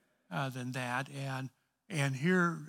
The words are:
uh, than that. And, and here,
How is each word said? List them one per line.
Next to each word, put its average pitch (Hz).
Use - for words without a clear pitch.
uh, 143
than 127
that. 127
And, 131
and 139
here, 170